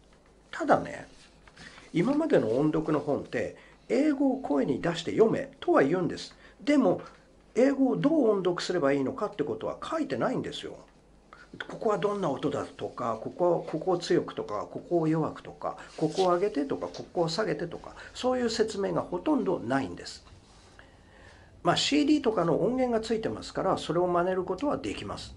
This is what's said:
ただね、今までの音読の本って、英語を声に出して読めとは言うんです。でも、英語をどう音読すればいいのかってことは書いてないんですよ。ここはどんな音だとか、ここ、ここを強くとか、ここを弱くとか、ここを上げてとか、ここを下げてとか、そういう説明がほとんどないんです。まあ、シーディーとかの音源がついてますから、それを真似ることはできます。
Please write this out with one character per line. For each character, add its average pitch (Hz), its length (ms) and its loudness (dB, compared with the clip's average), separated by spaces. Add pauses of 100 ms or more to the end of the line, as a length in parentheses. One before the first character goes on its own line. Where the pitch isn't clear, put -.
(500)
た - 160 -6
だ 165 140 6
ね、 - 280 -10 (880)
今 226 220 2
ま 320 100 2
で 202 140 4
の 113 180 2
音 151 160 2
読 156 180 -2
の 147 80 2
本 135 200 -2
っ - 60 -6
て、 101 300 -6 (320)
英 285 260 2
語 269 180 2
を - 60 -2
声 269 280 0
に 139 160 -2
出 165 140 -2
し - 80 -8
て - 80 -4
読 214 180 6
め 123 300 -2
と 349 140 2
は 214 100 8
言 160 160 2
う - 20 0
ん 156 60 0
で 101 100 -4
す。 - 180 -14 (240)
で 285 200 4
も、 185 220 4 (520)
英 262 180 6
語 262 180 4
を 208 80 2
ど 214 120 2
う 294 200 4
音 202 80 4
読 175 240 0
す - 100 -4
れ 180 80 0
ば 139 140 4
い 139 80 2
い - 20 0
の 123 80 0
か - 140 -4
っ 202 100 -8
て 143 80 -2
こ 110 120 -2
と - 120 -6
は - 160 -4
書 320 160 -4
い 294 80 -2
て 135 80 -4
な 170 160 0
い 214 60 -2
ん 131 40 -2
で - 120 -8
す - 120 -10
よ。 - 120 -12 (920)
こ - 80 -10
こ - 140 -2
は 208 80 2
ど 202 160 -2
ん 202 80 -4
な 165 80 0
音 - 200 -2
だ 110 160 -2
と - 220 -10
か、 117 340 -4
こ 127 80 -8
こ、 175 400 2
こ 160 80 -4
こ 175 140 0
を 170 60 2
強 175 240 2
く - 140 -10
と 110 100 -6
か、 104 260 -6
こ 127 80 -12
こ 170 220 0
を 160 80 2
弱 156 240 0
く - 100 -16
と - 80 -14
か、 - 240 -6 (220)
こ 160 100 2
こ 180 200 2
を 175 60 6
上 175 60 4
げ 202 100 2
て 139 140 -2
と 135 140 -2
か、 87 100 -6
こ - 240 -10
こ 175 120 0
を 160 40 2
下 220 160 -2
げ 170 140 -2
て - 100 -6
と 165 100 -10
か、 - 160 -16 (200)
そ 254 240 0
う - 20 -2
い 240 40 0
う 233 60 0
説 220 300 0
明 185 140 0
が - 80 0
ほ 175 180 -6
と 311 160 2
ん 220 80 2
ど 190 160 0
な 131 220 0
い 101 60 -4
ん 87 100 -10
で - 80 -14
す。 - 200 -16 (1400)
ま 170 120 4
あ、 - 20 2
シ 294 280 2
ー - 20 2
デ 302 80 4
ィ 302 60 6
ー - 20 -2
と 247 100 2
か 170 140 2
の 160 180 2
音 247 140 2
源 247 200 2
が 220 40 0
つ 226 120 -4
い 220 60 0
て - 80 -4
ま 107 160 -6
す - 100 -14
か 151 100 -4
ら、 185 140 2
そ - 140 -6
れ 170 80 0
を 180 80 2
真 175 160 2
似 185 100 0
る 185 120 -2
こ 185 100 -4
と 285 120 -6
は - 100 -2
で 98 180 -6
き - 80 -10
ま 92 140 -8
す。 - 180 -14